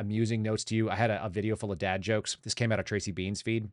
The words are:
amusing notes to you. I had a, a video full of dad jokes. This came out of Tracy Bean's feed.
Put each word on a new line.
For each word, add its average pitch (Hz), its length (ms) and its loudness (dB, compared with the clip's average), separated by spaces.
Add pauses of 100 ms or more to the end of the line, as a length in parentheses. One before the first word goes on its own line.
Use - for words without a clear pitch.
amusing 110 420 2
notes 110 220 0
to - 120 -4
you. 110 140 4
I 95 60 0
had 113 140 4
a, 98 140 0
a 110 40 -2
video 104 260 0
full 104 160 -4
of 92 80 -4
dad 95 240 0
jokes. 107 400 0
This 110 120 -4
came 117 180 2
out 98 80 2
of 92 40 -2
Tracy 101 280 -2
Bean's 92 300 -4
feed. 113 300 -2